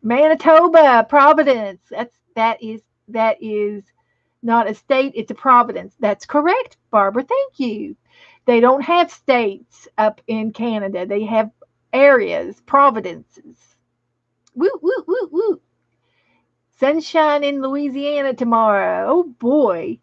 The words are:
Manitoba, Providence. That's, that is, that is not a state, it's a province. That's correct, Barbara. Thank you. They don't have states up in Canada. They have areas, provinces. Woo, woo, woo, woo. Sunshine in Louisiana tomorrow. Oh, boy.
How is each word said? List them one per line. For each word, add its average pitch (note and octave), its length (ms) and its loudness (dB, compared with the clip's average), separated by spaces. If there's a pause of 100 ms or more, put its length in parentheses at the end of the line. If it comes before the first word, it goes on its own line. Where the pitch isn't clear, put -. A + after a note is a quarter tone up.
Manitoba, D#4 1040 4
Providence. C#4 720 2 (100)
That's, A#3 260 -10 (180)
that A3 280 -2
is, A3 180 -12 (280)
that A3+ 320 -2
is G#3 440 -6 (580)
not A3+ 260 -2
a G#3+ 60 -6
state, C4+ 400 -4
it's A3 160 -10
a A3 40 -8
province. A3+ 680 0
That's G#3 260 -4
correct, F4+ 500 -2 (140)
Barbara. G#3 340 0
Thank C5 360 -4
you. A3 360 -8 (500)
They A#3+ 140 2
don't B3+ 220 4
have E4+ 280 0
states - 760 -4 (120)
up G#3+ 280 0
in A3 260 -6
Canada. G#3 540 -6
They G3+ 180 -4
have A3 260 -2 (420)
areas, G#3 760 0
provinces. A3 920 -2 (960)
Woo, D4+ 160 0 (120)
woo, F#4 240 -4
woo, F#4+ 240 -4
woo. F4+ 300 -4 (1200)
Sunshine D4+ 680 0
in C#4+ 160 -4
Louisiana C#4 720 -4
tomorrow. G#3 720 0
Oh, D#4 160 2
boy. A#3+ 800 -2